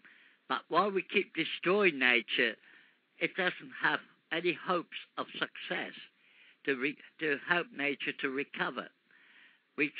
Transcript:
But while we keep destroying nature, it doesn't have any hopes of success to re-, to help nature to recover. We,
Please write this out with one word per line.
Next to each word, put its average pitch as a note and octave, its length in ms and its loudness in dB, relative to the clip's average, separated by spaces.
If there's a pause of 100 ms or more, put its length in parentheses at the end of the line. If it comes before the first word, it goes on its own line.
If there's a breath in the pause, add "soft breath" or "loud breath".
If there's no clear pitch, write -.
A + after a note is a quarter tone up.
(480 soft breath)
But C3 200 0
while F3+ 220 4
we F#3+ 120 0
keep - 320 0
destroying E3+ 640 2
nature, B2 560 4 (640 soft breath)
it E3 180 -2
doesn't E3+ 360 -4 (100)
have D3+ 180 2 (320)
any E3+ 340 0
hopes F3 300 -2 (200)
of C3 160 -4
success - 600 -6 (760 soft breath)
to C#3+ 100 2
re-, C#3 200 -2 (240)
to D3 180 0 (100)
help F3 180 2 (100)
nature C#3 440 -2
to C#3+ 80 0
recover. C#3 600 -4 (880 soft breath)
We, D3 220 2